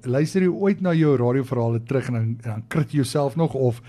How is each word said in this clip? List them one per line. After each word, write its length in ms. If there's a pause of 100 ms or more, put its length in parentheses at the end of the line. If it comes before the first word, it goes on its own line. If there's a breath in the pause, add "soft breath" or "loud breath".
luister 380
jy 80
ooit 320
na 120
jou 240
radioverhale 640
terug 240
en 60
dan, 280
dan 260
krit 240
jy 60
jouself 380
nog 180
of, 360